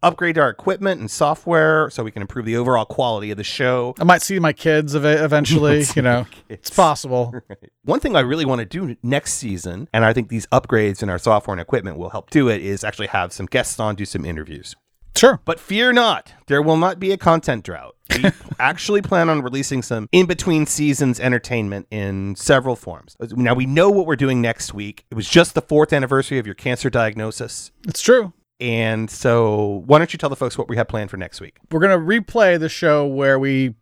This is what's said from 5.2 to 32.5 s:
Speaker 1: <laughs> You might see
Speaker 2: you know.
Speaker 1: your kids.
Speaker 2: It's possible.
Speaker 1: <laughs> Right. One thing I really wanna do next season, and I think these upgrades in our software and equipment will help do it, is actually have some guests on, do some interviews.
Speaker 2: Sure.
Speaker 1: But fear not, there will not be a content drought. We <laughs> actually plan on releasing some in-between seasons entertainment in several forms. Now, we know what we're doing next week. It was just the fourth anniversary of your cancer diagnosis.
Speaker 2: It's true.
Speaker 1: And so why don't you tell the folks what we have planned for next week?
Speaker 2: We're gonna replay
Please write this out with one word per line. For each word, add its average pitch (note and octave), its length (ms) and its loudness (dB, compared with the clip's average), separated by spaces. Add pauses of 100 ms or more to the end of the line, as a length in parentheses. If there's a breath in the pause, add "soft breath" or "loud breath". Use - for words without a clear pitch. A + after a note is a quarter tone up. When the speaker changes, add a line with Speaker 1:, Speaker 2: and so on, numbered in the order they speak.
Speaker 1:
<laughs> - 20 6
You D3 60 4
might D3 60 0
see - 120 -4
Speaker 2:
you D3 40 2
know. B2 180 4
Speaker 1:
your A#2+ 60 -6
kids. - 240 -20
Speaker 2:
It's - 200 -14
possible. B2+ 720 2
Speaker 1:
<laughs> - 100 -18
Right. - 220 -20 (120)
One E3+ 160 0
thing C4 160 0
I D3+ 60 6
really C#3+ 240 0
wanna B2 200 -2
do D3+ 380 -8
next C3 300 -2
season, F#2+ 600 -8
and A2+ 120 4
I A2+ 80 4
think A#2 160 -2
these A2 180 -6
upgrades A2 560 0
in G2+ 60 -2
our F2+ 100 -4
software G#2+ 340 0
and F2+ 80 -6
equipment F#2 360 -4
will E2+ 140 -10
help - 180 -14
do C#3+ 180 4
it, G#2+ 140 0
is G2 240 -6
actually G#2+ 220 -6
have F2+ 260 -4
some F#2+ 140 -10
guests - 340 -2
on, G#2+ 140 -2
do G2+ 100 -8
some F2+ 180 -6
interviews. D#2 500 -12 (420)
Speaker 2:
Sure. A#3+ 300 6
Speaker 1:
But E3 140 -6
fear A#3 340 0
not, A3+ 380 0 (140)
there C#3+ 160 2
will D#3+ 160 4
not F3+ 220 0
be F#3 120 -2
a G3 60 -2
content D#3 480 0
drought. C2 300 -14 (200)
We B2+ 100 0 (180)
<laughs> - 160 -10
actually F3 420 0
plan E3+ 300 2
on D3+ 100 0
releasing C3 400 -4
some A2 300 -6
in-between F3 560 2
seasons C#3 520 0
entertainment A#2 680 -2
in G2 460 -6
several C3 400 0
forms. - 420 -16 (140)
Now, A#2+ 240 2
we C3 100 0
know D#3+ 240 4
what G3+ 160 2
we're D#3+ 100 0
doing C3 280 0
next - 320 -4
week. G2+ 340 -12
It A#2 60 -12
was G#2+ 120 -6
just - 280 4
the D#3 80 -2
fourth D3+ 280 2
anniversary C3+ 460 0
of A#2 80 -4
your G2+ 80 -10
cancer B2 380 -4
diagnosis. A2 800 -4 (160)
Speaker 2:
It's - 160 -6
true. A3+ 280 4 (280)
Speaker 1:
And A2+ 500 -2
so G#2+ 760 0
why C#3+ 100 8
don't E3 160 2
you E3 60 -10
tell D3+ 100 -2
the C#3 60 -8
folks B2 200 -6
what - 140 -6
we A#2+ 80 -6
have A#2 100 0
planned G#2+ 220 -6
for G2+ 80 -12
next F2+ 240 -12
week? - 160 -20 (140)
Speaker 2:
We're D#3+ 80 0
gonna F#3+ 180 4
replay F#3 600 2